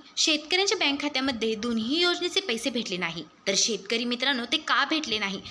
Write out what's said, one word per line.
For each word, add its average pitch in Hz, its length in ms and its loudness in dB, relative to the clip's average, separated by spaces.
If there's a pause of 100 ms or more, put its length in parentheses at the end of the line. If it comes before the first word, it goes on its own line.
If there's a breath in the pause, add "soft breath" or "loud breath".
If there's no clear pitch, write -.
(180 loud breath)
शेतकऱ्यांच्या 370 600 2
बँक 285 240 0
खात्यामध्ये 262 540 0
दोन्ही 233 460 0
योजनेचे 349 380 2
पैसे 240 300 -2
भेटले 220 280 -2
नाही. 170 280 -4 (220)
तर 196 100 2
शेतकरी 226 480 0
मित्रांनो, 240 460 0
ते 311 60 0
का 277 280 2
भेटले 277 340 0
नाही, 196 320 -4